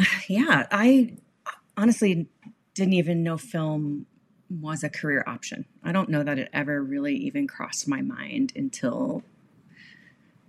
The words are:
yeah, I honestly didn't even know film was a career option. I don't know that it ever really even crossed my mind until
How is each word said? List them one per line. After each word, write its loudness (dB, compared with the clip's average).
yeah, 4
I 6
honestly 2
didn't 2
even 2
know -2
film -4
was -8
a -2
career -2
option. -10
I -2
don't 2
know 2
that -2
it -4
ever -2
really -2
even -2
crossed -8
my 0
mind -4
until -4